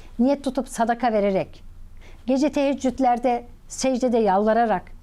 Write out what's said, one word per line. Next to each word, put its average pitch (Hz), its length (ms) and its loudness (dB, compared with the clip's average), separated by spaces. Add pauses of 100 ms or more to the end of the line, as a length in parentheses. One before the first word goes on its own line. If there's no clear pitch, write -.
(180)
niyet 277 260 2
tutup 262 240 -4
sadaka 233 440 0
vererek, 196 500 0 (640)
gece 269 260 2
teheccüdlerde, 254 920 0 (240)
secdede 247 500 0
yalvararak, 214 640 2 (200)